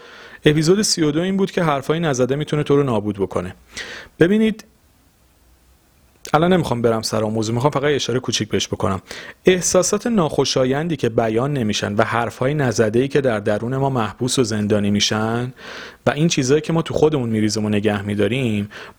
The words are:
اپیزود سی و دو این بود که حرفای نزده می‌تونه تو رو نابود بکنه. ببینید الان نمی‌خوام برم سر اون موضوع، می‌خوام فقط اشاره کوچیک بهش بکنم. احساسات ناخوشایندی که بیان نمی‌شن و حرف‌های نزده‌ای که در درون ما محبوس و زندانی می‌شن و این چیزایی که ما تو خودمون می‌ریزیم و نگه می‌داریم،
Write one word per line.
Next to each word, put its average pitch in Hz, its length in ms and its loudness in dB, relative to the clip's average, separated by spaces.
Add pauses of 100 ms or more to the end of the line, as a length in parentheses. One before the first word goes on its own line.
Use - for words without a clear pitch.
(460)
اپیزود 160 360 4
سی 190 200 0
و 151 100 2
دو 151 100 0
این 190 160 -2
بود 190 140 0
که 185 120 0
حرفای 151 360 0
نزده 135 360 0
می‌تونه 147 280 -2
تو 139 120 2
رو 143 80 4
نابود 107 360 -2
بکنه. 92 360 -4 (640)
ببینید 214 460 2 (1700)
الان 170 200 4
نمی‌خوام 127 280 0
برم 113 200 2
سر 110 220 -2
اون 107 100 -2
موضوع، 110 220 0
می‌خوام 127 160 2
فقط 135 120 -2
اشاره 135 360 0
کوچیک 113 300 -4
بهش 98 180 -2
بکنم. - 340 -2 (440)
احساسات 185 640 2
ناخوشایندی 147 880 0
که 123 140 -2
بیان 113 440 0
نمی‌شن 104 420 -2
و 110 80 4
حرف‌های 113 500 -2
نزده‌ای 117 540 2
که 139 140 2
در 117 180 0
درون 107 380 -2
ما 139 120 0
محبوس 123 500 -2
و 131 40 4
زندانی 104 480 0
می‌شن 113 640 -2 (540)
و 123 40 2
این 151 160 2
چیزایی 147 340 2
که 165 120 -4
ما 165 80 2
تو - 120 -6
خودمون 147 360 2
می‌ریزیم 107 360 0
و 107 40 0
نگه 104 320 0
می‌داریم، 104 680 -2 (300)